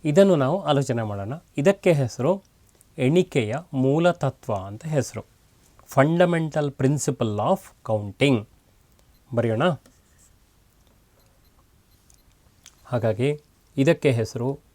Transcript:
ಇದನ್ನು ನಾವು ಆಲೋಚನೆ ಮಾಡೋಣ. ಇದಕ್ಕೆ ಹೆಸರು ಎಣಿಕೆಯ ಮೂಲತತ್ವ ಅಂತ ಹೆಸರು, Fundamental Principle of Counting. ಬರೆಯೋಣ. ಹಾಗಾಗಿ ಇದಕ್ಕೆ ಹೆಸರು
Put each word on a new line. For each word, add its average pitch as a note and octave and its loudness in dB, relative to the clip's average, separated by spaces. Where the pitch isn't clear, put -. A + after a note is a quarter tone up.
ಇದನ್ನು F3+ 6
ನಾವು D3+ 0
ಆಲೋಚನೆ C3+ 0
ಮಾಡೋಣ. G2+ -8
ಇದಕ್ಕೆ F3+ 2
ಹೆಸರು C#3+ -2
ಎಣಿಕೆಯ C#3 0
ಮೂಲತತ್ವ C#3+ 0
ಅಂತ G2 -10
ಹೆಸರು, D3 -4
Fundamental D#3+ 2
Principle C3 -2
of D3 0
Counting. A2 0
ಬರೆಯೋಣ. A2+ 0
ಹಾಗಾಗಿ A#2+ -2
ಇದಕ್ಕೆ D3 2
ಹೆಸರು A#2+ -4